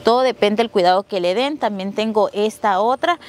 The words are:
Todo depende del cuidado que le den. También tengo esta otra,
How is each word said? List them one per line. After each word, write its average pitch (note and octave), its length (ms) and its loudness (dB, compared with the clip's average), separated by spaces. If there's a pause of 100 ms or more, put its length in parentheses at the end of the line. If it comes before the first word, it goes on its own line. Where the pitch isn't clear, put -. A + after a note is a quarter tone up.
Todo A#3+ 180 4
depende A#3 420 2
del A#3 80 -4
cuidado F#3 320 2
que G3+ 160 -6
le F3 160 0
den. C4+ 240 -2
También G3+ 340 -4
tengo G#3+ 400 0
esta G#3 460 -2
otra, C4+ 500 0